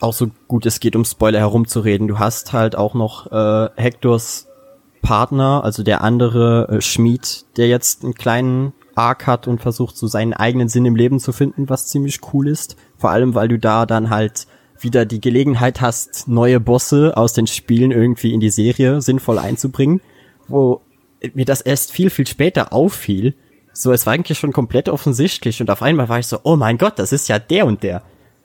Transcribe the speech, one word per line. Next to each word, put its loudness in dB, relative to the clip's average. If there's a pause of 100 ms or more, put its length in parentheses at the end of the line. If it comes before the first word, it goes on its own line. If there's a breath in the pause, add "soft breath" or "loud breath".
auch -2
so -2 (180)
gut -2
es -2
geht, 0
um 2
Spoiler 0
herumzureden. 0
Du -2
hast -4
halt 0
auch -2
noch, -4
äh, 0
Hectors -2 (560)
Partner, 2
also -4
der 0
andere, 2
äh, 0
Schmied, 0 (120)
der 4
jetzt -2
einen -6
kleinen -2 (220)
Arc 0
hat -2
und -2
versucht, -4
so -6
seinen -2
eigenen 0
Sinn 2
im 4
Leben 4
zu -6
finden, -2
was -4
ziemlich -4 (120)
cool 0
ist. -6 (200 soft breath)
Vor -2
allem, 2
weil 0
du 0
da 2
dann -2
halt -4 (340 soft breath)
wieder 0
die -6
Gelegenheit 0
hast, -4
neue 4
Bosse 2
aus 2
den 0
Spielen 2
irgendwie 2
in 2
die 2
Serie 2
sinnvoll 0
einzubringen, 0 (460 soft breath)
wo 0 (500)
mir -2
das 0
erst -2
viel, 2
viel -2
später -2
auffiel. 0 (380 soft breath)
So, 0
es 2
war 0
eigentlich -2
schon -2
komplett 0
offensichtlich -2
und -2
auf -2
einmal 0
war 0
ich -4
so, -6
„Oh 4
mein 2
Gott, 0
das -2
ist -2
ja 2
der 0
und 0
der.“ -6 (420 soft breath)